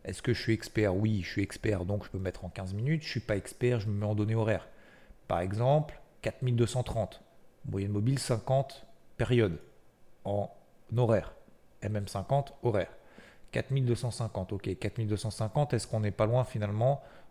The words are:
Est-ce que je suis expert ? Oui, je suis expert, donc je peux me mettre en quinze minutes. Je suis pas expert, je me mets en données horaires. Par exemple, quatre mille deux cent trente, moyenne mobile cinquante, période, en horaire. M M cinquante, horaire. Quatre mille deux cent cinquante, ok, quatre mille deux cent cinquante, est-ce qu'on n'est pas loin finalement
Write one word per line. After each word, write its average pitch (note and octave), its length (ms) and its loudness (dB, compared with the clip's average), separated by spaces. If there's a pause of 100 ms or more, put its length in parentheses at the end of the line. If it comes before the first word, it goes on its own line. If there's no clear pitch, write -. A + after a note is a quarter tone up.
Est-ce - 160 -8
que A#2+ 120 2
je - 80 -2
suis A2+ 120 2
expert ? G#2+ 420 2
Oui, G#2+ 260 2
je - 80 -8
suis - 120 -2
expert, G2 420 -2
donc G2+ 220 -2
je - 40 -16
peux - 80 -6
me F#2 60 -4
mettre F#2 220 -6
en F2 40 -8
quinze F#2+ 240 -8
minutes. C#3+ 300 0
Je - 60 -10
suis - 100 -4
pas G#2+ 160 0
expert, A#2+ 460 0
je G#2 60 -4
me G#2+ 60 0
mets G#2 120 0
en G#2+ 100 0
données G#2+ 200 2
horaires. A2 340 2 (580)
Par F2 120 2
exemple, A#2+ 600 2 (200)
quatre - 200 -6
mille B2+ 140 2
deux A#2 120 6
cent B2 160 -2
trente, - 380 -4 (440)
moyenne G2 260 -2
mobile A2+ 280 2
cinquante, C3 680 0 (300)
période, A2+ 420 4 (640)
en G2+ 260 -2 (460)
horaire. A2+ 380 2 (480)
M G#2+ 160 -4
M G2 100 -4
cinquante, C#3 460 -2 (100)
horaire. G#2 320 0 (560)
Quatre A#2+ 200 -2
mille C3+ 140 2
deux A#2+ 100 2
cent A#2 160 -2
cinquante, G#2 400 -6
ok, F#2+ 280 -4
quatre - 180 -6
mille A2+ 100 -2
deux G#2+ 80 0
cent G2+ 160 -4
cinquante, C#3 420 0
est-ce A2+ 140 0
qu'on A2 140 0
n'est G#2 100 0
pas G#2+ 140 2
loin A#2+ 180 2
finalement A2 580 0 (300)